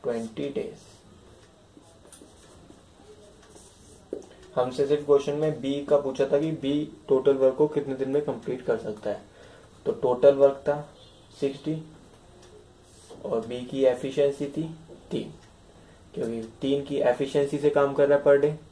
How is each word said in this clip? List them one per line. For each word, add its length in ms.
ट्वेंटी 460
days। 420
हमसे 320
सिर्फ 180
question 300
में 260
B 120
का 120
पूछा 280
था 140
कि 120
बी 220
total 240
work 220
को 120
कितने 280
दिन 140
में 160
complete 400
कर 120
सकता 320
है। 120
तो 80
total 420
work 320
था 140
सिक्सटी 420
और 220
B 140
की 240
efficiency 640
थी 220
तीन, 220
क्योंकि 280
तीन 240
की 120
efficiency 600
से 120
काम 240
कर 140
रहा 100
है 80
per 180
day। 100